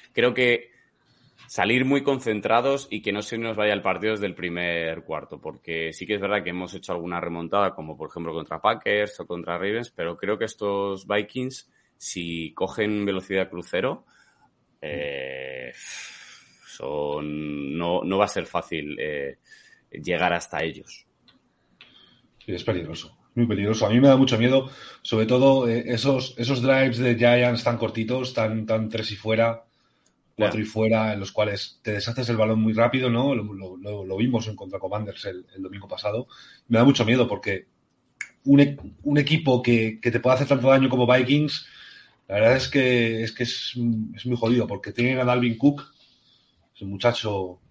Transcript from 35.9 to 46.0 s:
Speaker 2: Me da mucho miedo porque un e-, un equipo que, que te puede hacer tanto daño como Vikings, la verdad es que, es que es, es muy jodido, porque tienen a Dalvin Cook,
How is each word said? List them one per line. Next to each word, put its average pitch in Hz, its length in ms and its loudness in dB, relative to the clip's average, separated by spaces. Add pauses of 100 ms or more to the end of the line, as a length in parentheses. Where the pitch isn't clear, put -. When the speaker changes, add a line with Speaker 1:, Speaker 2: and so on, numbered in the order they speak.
Speaker 2:
Me 117 100 4
da 120 80 8
mucho 120 200 6
miedo 117 220 4
porque 98 380 -6 (800)
un 139 140 8
e-, 143 180 4 (240)
un 143 160 0
equipo 147 460 2
que, 113 360 2
que 120 120 -2
te 117 80 0
puede 127 160 4
hacer 135 120 0
tanto 131 220 2
daño 135 200 6
como 123 220 4
Vikings, 139 560 2 (600)
la 98 80 -4
verdad 113 220 6
es 131 100 -2
que, 120 560 2
es 113 80 -4
que - 120 -4
es, - 300 -6 (400)
es - 140 -12
muy 123 100 0
jodido, 117 300 2
porque 101 240 -10
tienen 127 280 0
a 127 60 2
Dalvin 123 320 2
Cook, 143 240 2 (960)